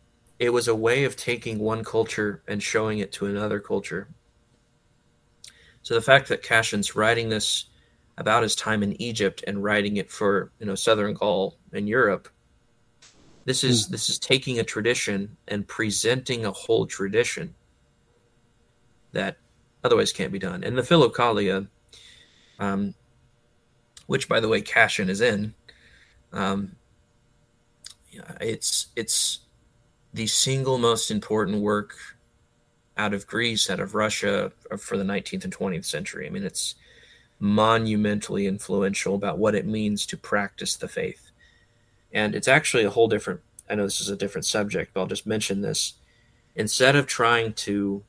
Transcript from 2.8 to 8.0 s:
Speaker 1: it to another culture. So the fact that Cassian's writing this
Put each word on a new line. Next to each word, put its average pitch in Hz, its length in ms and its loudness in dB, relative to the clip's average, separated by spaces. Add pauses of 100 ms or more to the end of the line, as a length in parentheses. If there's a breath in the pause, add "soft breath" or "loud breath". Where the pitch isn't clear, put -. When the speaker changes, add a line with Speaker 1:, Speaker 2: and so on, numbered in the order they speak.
Speaker 1:
it 98 140 -4
to - 140 -4
another 104 340 -2
culture. 101 480 -4 (1700 soft breath)
So - 120 -2
the 113 80 4
fact 135 260 6
that - 140 0
Cassian's 110 540 0
writing 113 320 2
this - 380 -2 (520)